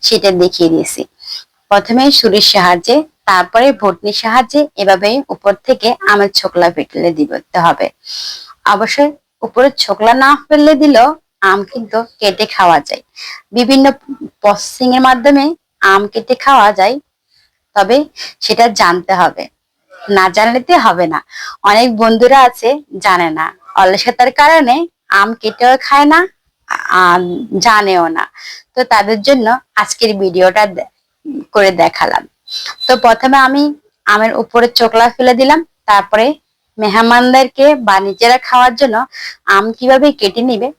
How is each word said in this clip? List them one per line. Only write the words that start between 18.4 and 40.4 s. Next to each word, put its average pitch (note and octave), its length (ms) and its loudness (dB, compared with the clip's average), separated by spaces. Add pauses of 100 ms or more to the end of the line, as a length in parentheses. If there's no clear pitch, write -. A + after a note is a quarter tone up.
সেটা G#3+ 240 0 (160)
জানতে F3+ 340 0
হবে, F3 300 -2 (720)
না F#3 120 2
জানলে A3+ 320 0
তো F4 180 0
হবে F3+ 280 0
না। D#3 120 -6 (440)
অনেক A3 340 2
বন্ধুরা A3+ 420 4 (100)
আছে A#3+ 200 -4 (360)
জানে F3+ 260 0
না, D#3+ 160 -6 (340)
অলসতার A#3 500 0 (100)
কারণে D4 340 4 (340)
আম G3+ 200 0 (120)
কেটেও A#3+ 320 0 (140)
খায় C#4+ 260 2
না, D#4+ 60 4 (840)
আম F3+ 200 2 (360)
জানেও G3 500 0
না। E3 160 -6 (500)
তো B3 100 -2
তাদের G#3+ 380 -2
জন্য B3+ 240 2 (280)
আজকের - 360 -2 (100)
ভিডিওটা F#3 460 0
দে-, - 260 -12 (600)
করে G3 200 2 (100)
দেখালাম। - 420 -2 (600)
তো B3+ 120 0
প্রথমে B3 420 2
আমি C4+ 240 2 (440)
আমের G#3+ 260 0 (100)
উপরে A#3+ 240 0 (120)
চোকলা A3+ 360 2
ফেলে B3+ 200 0
দিলাম, C#4 260 2 (260)
তারপরে G#3+ 400 2 (520)
মেহমানদেরকে B3 960 2
বা G#3+ 260 0
নিজেরা G#3+ 380 0
খাওয়ার B3+ 360 0
জন্য A#3 220 -2 (500)
আম G3 260 0
কিভাবে C4 360 2 (120)
কেটে G#3 220 -2